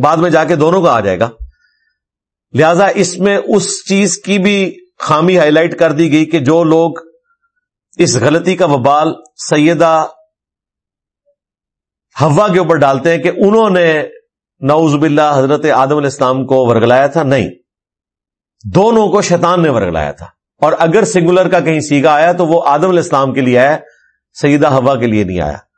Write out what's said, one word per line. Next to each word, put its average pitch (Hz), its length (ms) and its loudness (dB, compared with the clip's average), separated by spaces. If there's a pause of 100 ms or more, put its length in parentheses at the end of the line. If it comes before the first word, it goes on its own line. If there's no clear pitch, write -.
بعد 151 140 2
میں 170 140 0
جا 156 140 2
کے 160 120 -2
دونوں 165 260 0
کا 160 100 2
آ 117 80 0
جائے 98 200 -2
گا۔ 113 80 -2 (1300)
لہذا 170 400 2
اس 185 240 -2
میں 202 180 0
اس 196 280 0 (220)
چیز 196 320 -2
کی 202 200 -4
بھی 202 200 0 (400)
خامی 165 400 0
ہائی 151 120 2
لائٹ 160 280 0
کر 160 140 2
دی 156 200 0
گئی 156 120 2
کہ 160 160 -2
جو 156 240 2
لوگ 160 260 2 (1080)
اس 120 180 0
غلطی 165 400 -2
کا 185 100 0
وبال 143 460 0 (360)
سیدہ 156 580 0 (2000)
حوا 156 320 0
کے 180 100 0
اوپر 165 180 0
ڈالتے 139 340 0
ہیں 165 120 -2
کہ 190 140 -2
انہوں 214 340 2
نے 180 160 2 (760)
نعوذ 151 340 0
باللہ 151 420 0
حضرت 139 280 0 (100)
آدم 135 220 0
علیہ 143 160 -2
السلام 131 340 -2
کو 131 200 2
ورگلایا 120 400 2
تھا، 151 160 -2
نہیں، 131 280 -2 (1120)
دونوں 208 440 0
کو 190 140 0
شیطان 170 400 0
نے 170 60 2
ورگلایا 85 440 -4
تھا۔ - 140 -18 (360)
اور 151 160 2
اگر 165 260 2
سنگولر 180 440 0
کا 175 120 0
کہیں 156 200 -2
سیگا 143 320 0
آیا 160 200 2
تو 175 140 -2
وہ 160 200 0
آدم 151 220 0
علیہ 175 140 0
السلام 135 300 -2
کے 110 80 -4
لیے 123 180 2
آیا، 143 200 2 (580)
سیدہ 147 320 0
حوا 135 280 0
کے 120 100 -4
لیے 107 180 0
نہیں 90 160 -6
آیا۔ 73 160 -6 (220)